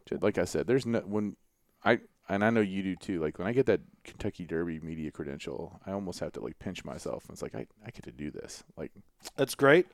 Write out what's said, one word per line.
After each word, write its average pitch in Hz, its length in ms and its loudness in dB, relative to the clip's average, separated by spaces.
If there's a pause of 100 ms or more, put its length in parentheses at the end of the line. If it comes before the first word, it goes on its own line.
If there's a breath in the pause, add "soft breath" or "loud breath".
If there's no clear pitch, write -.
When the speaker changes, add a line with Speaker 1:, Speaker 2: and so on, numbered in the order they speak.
Speaker 1:
to, - 100 -4
to, 80 80 0
like 107 140 2
I 90 60 2
said, 78 200 0
there's 120 220 2
no, 113 140 2
when 104 340 -2 (500)
I, 110 140 6 (280)
and 98 160 2
I 110 60 6
know 117 120 6
you 98 200 0
do 95 140 0
too. 90 260 -4
Like, 78 160 0
when 90 100 -4
I 117 40 0
get 127 160 4
that 98 140 4 (220)
Kentucky - 420 -8
Derby 82 340 -2
media 80 320 -6
credential, 76 760 -8
I 95 60 -8
almost 98 300 -4
have 78 120 -4
to, - 60 -10
like, - 180 -8
pinch - 260 -10
myself. - 460 -8
It's - 140 -12
like, - 100 -8
I, - 140 -8 (180)
I 120 60 -12
get - 140 -16
to - 60 -12
do 73 200 -8
this. - 320 -14 (140)
Like, 78 140 -8 (440)
Speaker 2:
That's 139 180 0
great. 147 400 8